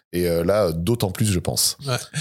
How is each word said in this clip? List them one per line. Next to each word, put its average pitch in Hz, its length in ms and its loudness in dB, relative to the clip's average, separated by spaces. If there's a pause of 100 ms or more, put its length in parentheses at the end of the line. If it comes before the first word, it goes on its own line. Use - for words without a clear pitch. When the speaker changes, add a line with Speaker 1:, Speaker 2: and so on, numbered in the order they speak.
(120)
Speaker 1:
Et, 87 180 0
euh, 85 140 2
là, 95 300 2
d'autant 98 360 0
plus, 104 220 0
je 90 80 2
pense. - 380 -2 (100)
Speaker 2:
Ouais. 127 80 -2 (260)